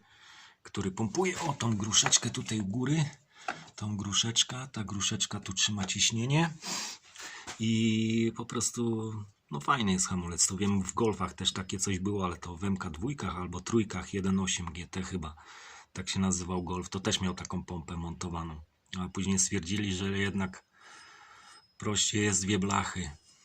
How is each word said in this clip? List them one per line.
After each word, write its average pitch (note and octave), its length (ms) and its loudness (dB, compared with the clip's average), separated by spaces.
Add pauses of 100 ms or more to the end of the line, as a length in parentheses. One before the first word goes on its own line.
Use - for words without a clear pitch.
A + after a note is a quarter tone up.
(640)
który G2 280 -4
pompuje, E3 500 0
o, D#3+ 120 0
tą A2+ 240 0
gruszeczkę G#2+ 540 4
tutaj A2+ 300 -2
u G2+ 60 -2
góry. B2+ 380 2 (720)
Tą G#2 200 -4
gruszeczka, A2+ 680 0
ta A2 180 -6
gruszeczka G2+ 560 -2
tu - 120 -8
trzyma G2+ 320 2
ciśnienie C3+ 680 2 (1040)
i A2+ 800 4
po A#2 100 -6
prostu, A2+ 680 -2 (380)
no, D3 100 -4
fajny A#2+ 320 4
jest F#2 140 4
hamulec. F2 400 0
To F#2+ 100 -2
wiem, G2+ 260 2
w - 120 -4
Golfach F#2+ 400 2
też - 180 0
takie F#2+ 260 -4
coś F#2+ 200 0
było, G2 260 0
ale F2 120 -2
to E2+ 200 -10
w E2 80 -4
M G2 120 2
K F2 140 -6
dwójkach F#2+ 460 -4
albo F2 240 -4
trójkach, G2 540 0
jeden F#2+ 260 4
osiem F#2 260 0
G E2 200 -6
T F#2 160 -6
chyba. E2 320 -6 (580)
Tak - 180 -6
się G2 100 0
nazywał F2+ 420 2
Golf, F2+ 260 -4
to G2 120 -4
też F#2+ 200 2
miał F#2 140 0
taką F2 300 -6
pompę E2+ 320 -8
montowaną. E2 640 -6 (400)
A F#2 80 -2
później F#2+ 300 0
stwierdzili, G2+ 560 0
że G2 240 0
jednak F#3+ 460 -2 (1120)
prościej G#2 460 2
jest F#2+ 180 4
dwie G2 160 4
blachy F#2+ 520 0 (340)